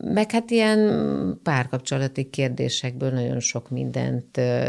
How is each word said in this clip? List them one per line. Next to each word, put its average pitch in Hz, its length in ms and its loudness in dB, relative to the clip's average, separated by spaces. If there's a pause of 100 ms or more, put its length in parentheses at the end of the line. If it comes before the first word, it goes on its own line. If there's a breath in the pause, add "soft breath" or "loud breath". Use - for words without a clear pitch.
meg 214 280 0
hát 233 200 0
ilyen 214 920 2
párkapcsolati 135 880 0
kérdésekből 127 800 -2
nagyon 127 300 -2
sok - 300 -4
mindent, 127 680 -4
ö, 123 320 2